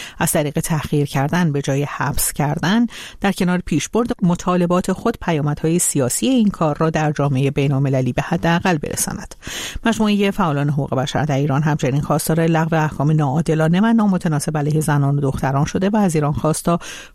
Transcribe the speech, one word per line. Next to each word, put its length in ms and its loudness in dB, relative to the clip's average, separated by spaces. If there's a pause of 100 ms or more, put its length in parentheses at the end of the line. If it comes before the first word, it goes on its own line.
(200)
از 120 0
طریق 280 0
تحقیر 460 -2
کردن 460 0
به 100 -2
جای 280 -2
حبس 440 -4
کردن 520 0 (360)
در 100 0
کنار 340 0
پیشبرد 460 0 (100)
مطالبات 680 2
خود 300 -2
پیامدهای 580 0
سیاسی 480 0
این 220 4
کار 280 0
را 120 2
در 220 0
جامعه 400 0
بین‌المللی 640 0
به 80 -2
حداقل 560 0
برساند. 580 -6 (500)
مجموعه 460 2
فعالان 380 0
حقوق 260 -2
بشر 300 0
در 100 0
ایران 280 0
همچنین 380 0
خواستار 380 0
لغو 360 2
احکام 360 0
ناعادلانه 720 2
و 120 4
نامتناسب 640 2
علیه 220 0
زنان 380 2
و 40 0
دختران 440 0
شده 240 0
و 60 0
از 200 2
ایران 180 2
خواست 320 -2
تا 140 2 (360)